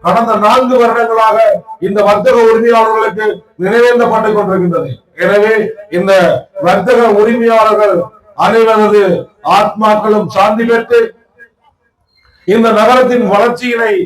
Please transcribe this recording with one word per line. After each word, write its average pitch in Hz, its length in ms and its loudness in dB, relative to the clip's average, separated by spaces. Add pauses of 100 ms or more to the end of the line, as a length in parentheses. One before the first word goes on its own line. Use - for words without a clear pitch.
கடந்த 220 280 0 (120)
நான்கு 247 380 2
வருடங்களாக 233 560 0 (480)
இந்த 202 160 -4
வர்த்தக 208 340 0 (140)
உரிமையாளர்களுக்கு 220 760 0 (380)
நினைவேந்தப்பட்டுக் 226 720 0
கொண்டிருக்கின்றது. 180 520 -4 (340)
எனவே, 208 300 2 (440)
இந்த 196 140 0 (540)
வர்த்தக 208 340 0 (200)
உரிமையாளர்கள் 220 760 2 (480)
அனைவரது 214 580 2 (540)
ஆத்மாக்களும் 214 760 0
சாந்தி 214 340 0
பெற்று 233 320 0 (1500)
இந்த 226 200 2 (100)
நகரத்தின் 240 540 2
வளர்ச்சியினை 233 600 -2 (140)